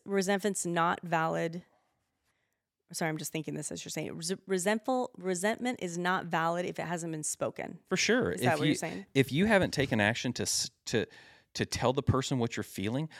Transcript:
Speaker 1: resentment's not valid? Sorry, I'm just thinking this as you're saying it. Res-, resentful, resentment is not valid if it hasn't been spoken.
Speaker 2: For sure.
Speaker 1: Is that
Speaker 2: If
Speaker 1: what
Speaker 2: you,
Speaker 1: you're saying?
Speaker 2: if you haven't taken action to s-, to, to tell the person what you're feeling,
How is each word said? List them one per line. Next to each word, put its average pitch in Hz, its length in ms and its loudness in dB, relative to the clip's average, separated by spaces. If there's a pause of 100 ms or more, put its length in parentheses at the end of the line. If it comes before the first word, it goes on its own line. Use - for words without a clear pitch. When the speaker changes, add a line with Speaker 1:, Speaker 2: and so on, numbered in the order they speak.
Speaker 1:
resentment's 196 600 0
not 170 380 2
valid? 165 600 0 (1300)
Sorry, 170 160 -2
I'm 156 100 -2
just 156 120 -8
thinking 151 240 -6
this 151 160 -6
as - 140 -8
you're - 60 -12
saying 156 180 -6
it. - 80 -8
Res-, 165 160 -6 (140)
resentful, 214 720 0
resentment 190 640 -2
is 170 160 -4
not 180 300 0
valid 170 400 0
if - 140 -6
it 156 60 -4
hasn't 165 260 -4
been 156 100 -6
spoken. - 560 -4 (100)
Speaker 2:
For 185 80 2
sure. 226 360 4
Speaker 1:
Is 185 80 -4
that 165 140 4
Speaker 2:
If 147 40 0
Speaker 1:
what 147 60 0
Speaker 2:
you, 151 60 4
Speaker 1:
you're - 60 4
saying? 180 380 -6
Speaker 2:
if 131 160 4
you 165 160 4
haven't 185 260 4
taken 135 280 2
action 117 320 2
to - 100 -4
s-, - 280 0 (160)
to, 110 200 0 (480)
to 113 120 -2
tell - 260 2
the 135 100 0
person 131 380 2
what 117 160 -2
you're 104 80 -4
feeling, 123 440 -4 (120)